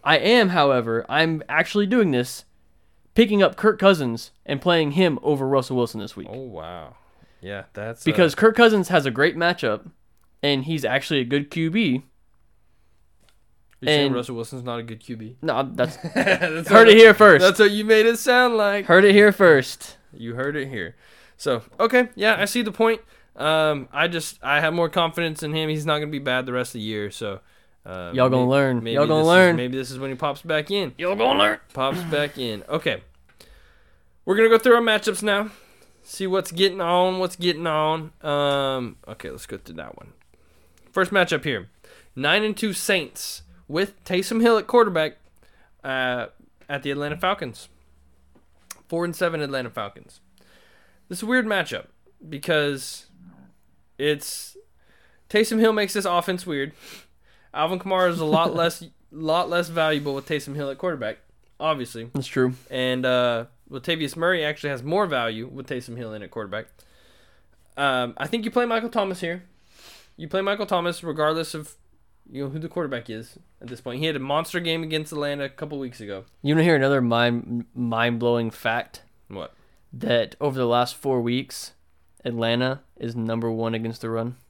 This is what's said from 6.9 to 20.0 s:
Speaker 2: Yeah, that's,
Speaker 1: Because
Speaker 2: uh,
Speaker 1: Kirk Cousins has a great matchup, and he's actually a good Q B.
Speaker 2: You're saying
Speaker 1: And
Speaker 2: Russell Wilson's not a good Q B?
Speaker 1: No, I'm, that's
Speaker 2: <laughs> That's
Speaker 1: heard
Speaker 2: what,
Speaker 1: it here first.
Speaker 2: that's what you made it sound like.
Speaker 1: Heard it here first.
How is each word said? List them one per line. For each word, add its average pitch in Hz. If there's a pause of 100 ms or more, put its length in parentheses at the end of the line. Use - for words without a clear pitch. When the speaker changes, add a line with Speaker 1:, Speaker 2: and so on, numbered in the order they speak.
Speaker 2:
Yeah, 98 (100)
that's, 110
Speaker 1:
Because 165
Speaker 2:
uh, -
Speaker 1:
Kirk 220
Cousins 220
has 160
a 131
great 139
matchup, 165 (540)
and 143
he's 156
actually 135
a 127
good 143
Q 165
B. 160 (1800)
Speaker 2:
You're 131
saying 147
Speaker 1:
And 135
Speaker 2:
Russell 123
Wilson's 117
not 120
a 117
good 117
Q 120
B? 113
Speaker 1:
No, 151
I'm, 135
that's 127
Speaker 2:
<laughs> -
That's 170
Speaker 1:
heard 226
Speaker 2:
what, -
Speaker 1:
it 214
here 226
first. 185
Speaker 2:
that's 185
what 208
you 214
made 220
it 233
sound 247
like. 202
Speaker 1:
Heard 185
it 196
here 208
first. 160 (180)